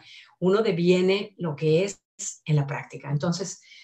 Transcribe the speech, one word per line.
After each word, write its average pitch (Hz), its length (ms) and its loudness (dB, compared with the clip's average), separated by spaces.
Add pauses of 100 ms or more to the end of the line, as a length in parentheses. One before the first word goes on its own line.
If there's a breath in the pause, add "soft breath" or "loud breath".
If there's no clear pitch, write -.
(400 loud breath)
uno 190 220 2
deviene 185 760 2
lo 160 180 -4
que 160 300 2
es - 160 -10 (440)
en 151 100 2
la 139 120 2
práctica. 139 420 -10
Entonces, 175 520 -4 (220 soft breath)